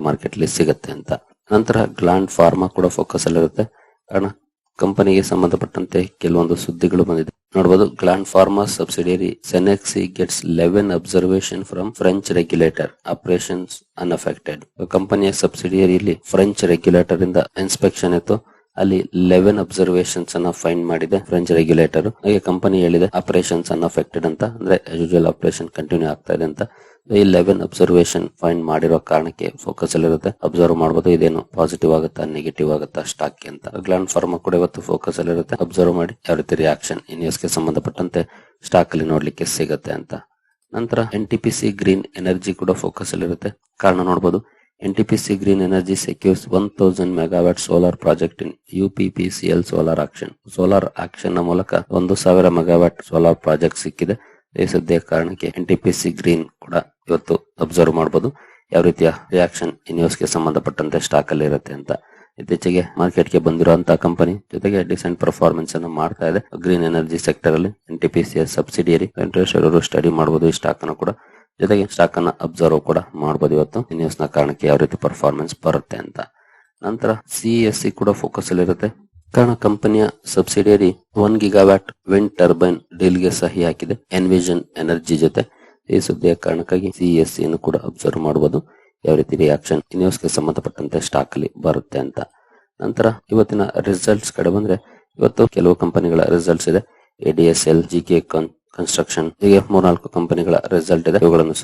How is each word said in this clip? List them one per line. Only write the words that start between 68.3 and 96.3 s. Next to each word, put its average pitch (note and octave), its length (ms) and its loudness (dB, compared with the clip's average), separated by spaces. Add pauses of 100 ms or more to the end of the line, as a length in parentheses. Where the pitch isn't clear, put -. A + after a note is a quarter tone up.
ಸಿ D#2+ 160 -2 (100)
ಸಬ್ಸಿಡಿಯರಿ E2 520 0 (160)
ಇಂಟ್ರೆಸ್ಟ್ F2+ 360 -2
ಇರೋರು D#2+ 280 4
ಸ್ಟಡಿ D#2+ 320 0
ಮಾಡ್ಬೋದು D#2+ 320 2
ಈ - 80 -8
ಸ್ಟಾಕ್ D#2 260 -4
ಅನ್ನು D#2 160 -6
ಕೂಡ, - 100 -2 (480)
ಜೊತೆಗೆ G2+ 240 2 (100)
ಸ್ಟಾಕ್ F2 260 2
ಅನ್ನ E2+ 120 0 (140)
ಅಬ್ಸರ್ವ್ D#2+ 420 2
ಕೂಡ E2 100 0 (260)
ಮಾಡ್ಬೋದು D2+ 340 0
ಇವತ್ತು D2+ 220 -2 (120)
ಈ D#2+ 80 -6
ನ್ಯೂಸ್ D#2+ 220 -4
ನ D2 40 -2 (120)
ಕಾರಣಕ್ಕೆ C#2+ 320 -2
ಯಾವ D2 140 4
ರೀತಿ - 220 -2
ಪರ್ಫಾರ್ಮೆನ್ಸ್ D2 480 -4 (120)
ಬರುತ್ತೆ - 380 -4
ಅಂತ. - 140 -16 (680)
ನಂತರ A2+ 260 -2 (240)
ಸಿ A2+ 180 -2 (160)
ಎಸ್ G#2 140 -4
ಸಿ G2+ 160 -2
ಕೂಡ G2+ 100 2 (120)
ಫೋಕಸ್ - 300 -8
ಅಲ್ಲಿ F2+ 160 2
ಇರುತ್ತೆ, G#2 220 -2 (440)
ಕಾರಣ A#2+ 180 4 (120)
ಕಂಪನಿಯ G#2+ 400 2 (260)
ಸಬ್ಸಿಡಿಯರಿ G2+ 580 4 (360)
ಒನ್ G#2+ 180 4
ಗಿಗಾವ್ಯಾಟ್ G2 480 6 (220)
ವಿಂಡ್ G#2 260 2
ಟರ್ಬೈನ್ F2 400 4 (220)
ಡೀಲ್ F#2 240 4
ಗೆ F2+ 60 2 (100)
ಸಹಿ F2 260 -2
ಹಾಕಿದೆ E2 280 -4 (240)
ಎನ್ವಿಷನ್ F2+ 440 2 (200)
ಎನರ್ಜಿ E2 420 0
ಜೊತೆ. - 180 2 (520)
ಈ - 120 4
ಸುದ್ದಿಯ F2 260 0 (120)
ಕಾರಣಕ್ಕಾಗಿ F2+ 520 -2
ಸಿ F2+ 120 0 (140)
ಎಸ್ D#2 120 -2
ಸಿ - 100 -8
ಯನ್ನು D#2+ 220 -2
ಕೂಡ - 100 0 (120)
ಅಬ್ಸರ್ವ್ - 380 -4
ಮಾಡ್ಬೋದು, D2+ 320 -2 (480)
ಯಾವ D#2 140 4
ರೀತಿ - 220 -4
ರಿಯಾಕ್ಷನ್ D2+ 400 0 (100)
ಈ F#2 80 -6
ನ್ಯೂಸ್ F#2 220 0
ಗೆ E2 140 -4
ಸಂಬಂಧಪಟ್ಟಂತೆ D2+ 720 -4
ಸ್ಟಾಕ್ C#2 280 -4
ಅಲ್ಲಿ D#2 140 -4 (160)
ಬರುತ್ತೆ - 380 -2
ಅಂತ. - 140 -10 (640)
ನಂತರ A2 240 0 (280)
ಇವತ್ತಿನ G#2+ 280 2 (260)
ರಿಸಲ್ಟ್ಸ್ G#2 500 -2
ಕಡೆ F2 180 0
ಬಂದ್ರೆ, G#2 220 -2 (400)
ಇವತ್ತು A2+ 380 2
ಕೆಲವು F2 280 4
ಕಂಪನಿಗಳ E2+ 400 0 (120)